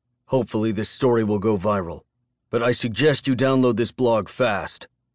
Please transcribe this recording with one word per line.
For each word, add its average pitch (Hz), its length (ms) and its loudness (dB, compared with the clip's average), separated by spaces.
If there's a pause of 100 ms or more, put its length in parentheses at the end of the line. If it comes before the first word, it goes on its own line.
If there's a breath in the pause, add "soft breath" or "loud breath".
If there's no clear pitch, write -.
(260)
Hopefully 113 460 -2
this 101 180 -4
story 120 340 2
will 104 160 0
go 104 180 0
viral. 90 440 -4 (500)
But 120 100 0
I 123 120 2
suggest 127 540 0
you 131 80 2
download 127 420 2
this 117 140 0
blog 113 380 0
fast, 101 580 -4 (280)